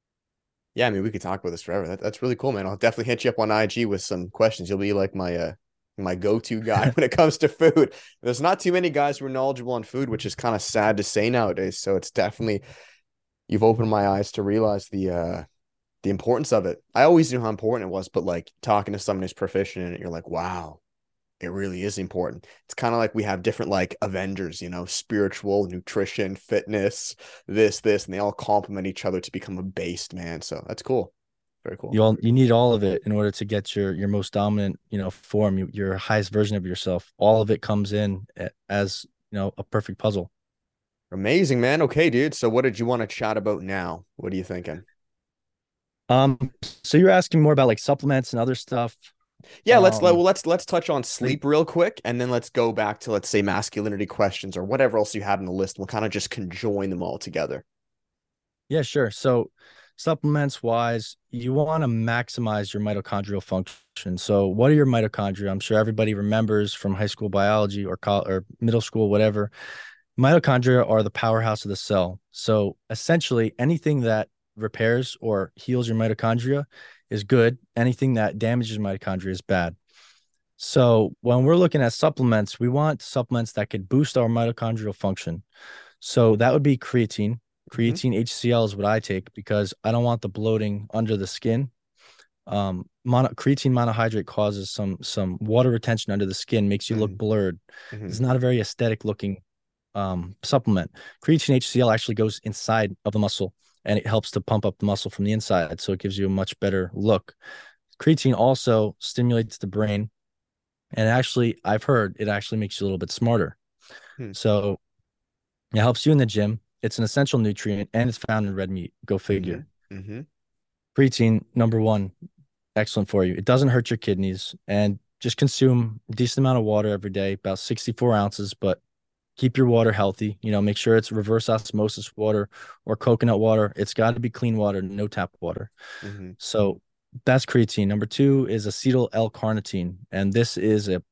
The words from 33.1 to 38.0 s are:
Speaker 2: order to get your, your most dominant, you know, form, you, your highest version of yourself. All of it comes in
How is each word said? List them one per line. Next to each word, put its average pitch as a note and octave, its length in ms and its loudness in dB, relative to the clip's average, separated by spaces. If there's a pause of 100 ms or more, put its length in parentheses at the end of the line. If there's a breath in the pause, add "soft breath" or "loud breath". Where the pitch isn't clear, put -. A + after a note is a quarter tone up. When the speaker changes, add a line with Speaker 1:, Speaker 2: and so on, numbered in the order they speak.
Speaker 2:
order G#2 220 0
to - 120 -8
get G2+ 300 -4
your, G2 180 -2
your F#2+ 140 -4
most G2+ 260 -2
dominant, G2+ 460 0 (120)
you G#2 80 -4
know, F#2 120 -4
form, G#2 480 0
you, F#2+ 140 -4
your G2 240 -4
highest G2 360 -2
version G#2 240 0
of F#2 80 -4
yourself. F2+ 540 -4
All A2 240 6
of G#2 80 0
it G#2 100 -2
comes G#2 320 -2
in G2+ 320 -2 (120)